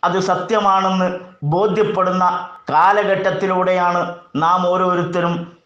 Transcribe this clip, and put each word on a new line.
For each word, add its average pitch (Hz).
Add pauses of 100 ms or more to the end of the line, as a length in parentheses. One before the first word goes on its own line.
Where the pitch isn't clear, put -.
അത് 175 (120)
സത്യമാണെന്ന് 185 (460)
ബോധ്യപ്പെടുന്ന 185 (480)
കാലഘട്ടത്തിലൂടെയാണ് 185 (400)
നാം 175 (120)
ഓരോരുത്തരും 175 (320)